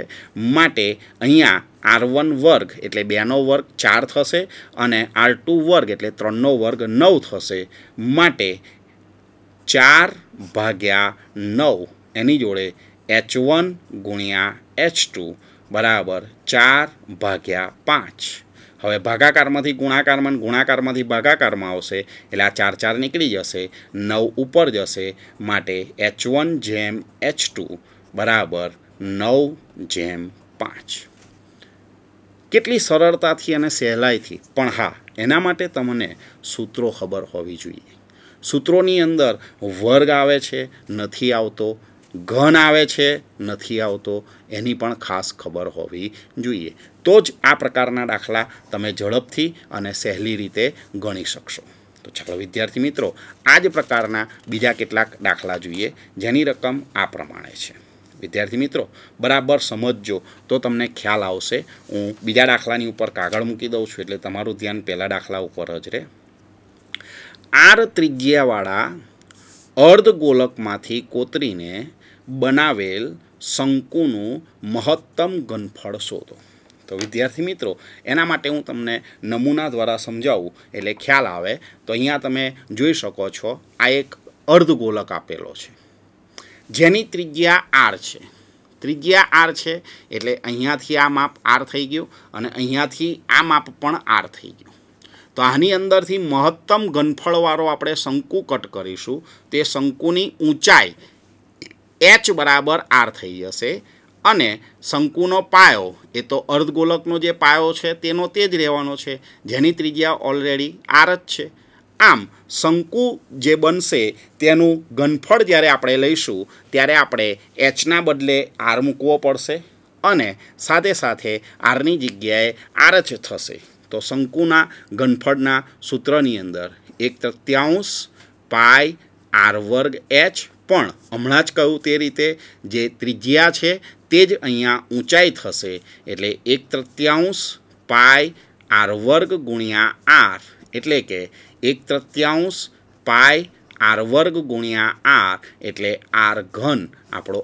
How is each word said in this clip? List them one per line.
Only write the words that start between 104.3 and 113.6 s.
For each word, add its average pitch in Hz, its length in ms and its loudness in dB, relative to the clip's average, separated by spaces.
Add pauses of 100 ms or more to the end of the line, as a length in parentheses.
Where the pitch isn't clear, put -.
શંકુનો 165 520 -2
પાયો, 160 460 6 (260)
એ 120 80 -6
તો 135 260 -4
અર્ધગોલકનો 160 680 0
જે 170 140 -2
પાયો 160 480 4
છે 165 140 -4
તેનો 165 340 -4
તે 202 200 0
જ 180 120 -6
રહેવાનો 143 360 -2
છે, 135 240 -12 (240)
જેની 139 280 0
ત્રિજ્યા 156 560 -2
already 139 400 -2 (200)
આર 165 280 6
જ 180 100 -10
છે. 151 240 -10 (500)
આમ 180 200 6 (400)
શંકુ 175 600 0 (240)
જે 156 120 4
બનશે 160 460 0 (360)